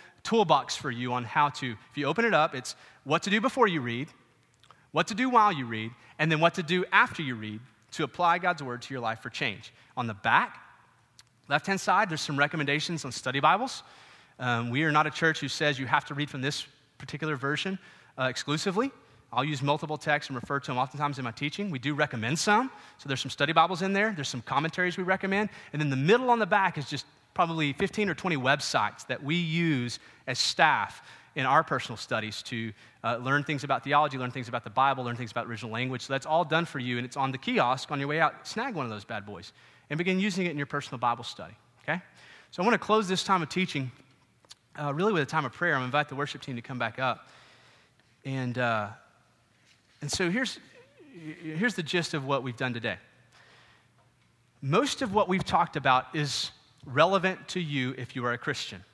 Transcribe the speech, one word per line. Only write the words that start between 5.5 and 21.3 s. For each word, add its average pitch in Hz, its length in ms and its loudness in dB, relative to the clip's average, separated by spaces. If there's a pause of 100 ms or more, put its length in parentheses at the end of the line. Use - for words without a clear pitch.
you 143 140 -2
read, 113 280 -4 (260)
and 156 120 2
then 156 80 4
what 160 160 6
to 185 80 -4
do 180 300 0
after 254 300 4
you 131 120 -4
read 107 260 -8 (320)
to - 100 -4
apply 170 360 2
God's 175 240 0
Word 123 200 -8
to - 120 -10
your 127 60 -6
life 113 200 -4
for 123 100 -10
change. 110 420 -6 (240)
On 123 120 -2
the 110 60 -6
back, 117 460 4 (880)
left-hand 165 320 0
side, 196 300 2
there's 156 100 -4
some 147 160 -4
recommendations 147 680 0
on 127 80 -8
study 131 260 -4
Bibles. 185 460 2 (560)
Um, 120 300 0
we 131 120 0
are 160 80 2
not 151 160 6
a 151 60 -4
church 160 260 2
who 143 100 -6
says 147 300 0
you 131 80 -4
have 143 200 2
to 147 80 -10
read 143 140 -2
from 139 120 -10
this 139 260 -4 (320)
particular 151 380 -6
version, 147 420 -4 (400)
uh, 131 60 0
exclusively. 170 680 0 (420)
I'll 123 120 2
use 147 180 -2
multiple 151 340 0
texts 147 340 -2
and 135 60 -6
refer 139 220 -4
to - 120 -6
them 123 80 0
oftentimes 139 400 -2
in 131 60 -6
my 120 60 -4